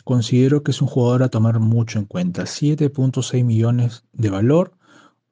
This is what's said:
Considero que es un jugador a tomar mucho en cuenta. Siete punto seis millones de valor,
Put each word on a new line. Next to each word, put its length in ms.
Considero 600
que 80
es 100
un 80
jugador 340
a 60
tomar 320
mucho 380
en 80
cuenta. 400
Siete 420
punto 340
seis 220
millones 580
de 180
valor, 420